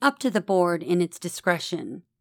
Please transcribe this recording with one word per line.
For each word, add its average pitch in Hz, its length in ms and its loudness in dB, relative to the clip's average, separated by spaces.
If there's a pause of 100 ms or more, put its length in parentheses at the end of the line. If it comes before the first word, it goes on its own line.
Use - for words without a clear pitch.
up 277 180 2
to 254 100 0
the 208 120 0
board 175 420 2
in 175 180 2
its 170 180 -4
discretion. 170 840 -4 (180)